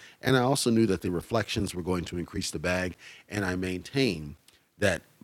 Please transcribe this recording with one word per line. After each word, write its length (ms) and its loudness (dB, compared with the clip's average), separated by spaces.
And 140 4
I 40 6
also 300 2
knew 160 6
that 160 2
the 80 -2
reflections 640 -2
were 80 -6
going 240 0
to 120 -6
increase 320 -6
the 80 -6
bag, 380 0
and 160 -2
I 120 0
maintain 800 -2
that 240 2